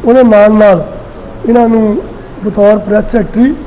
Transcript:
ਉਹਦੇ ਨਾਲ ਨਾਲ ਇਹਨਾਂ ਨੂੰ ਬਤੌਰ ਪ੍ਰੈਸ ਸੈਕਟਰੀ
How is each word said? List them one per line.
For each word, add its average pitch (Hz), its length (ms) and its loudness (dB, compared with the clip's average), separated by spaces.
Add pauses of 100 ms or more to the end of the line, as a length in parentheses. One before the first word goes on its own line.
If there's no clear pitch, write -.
ਉਹਦੇ 254 180 4
ਨਾਲ 214 300 4
ਨਾਲ 202 340 2 (600)
ਇਹਨਾਂ 233 200 2
ਨੂੰ 220 320 0 (440)
ਬਤੌਰ 208 320 2
ਪ੍ਰੈਸ 208 340 -4
ਸੈਕਟਰੀ 240 440 0 (120)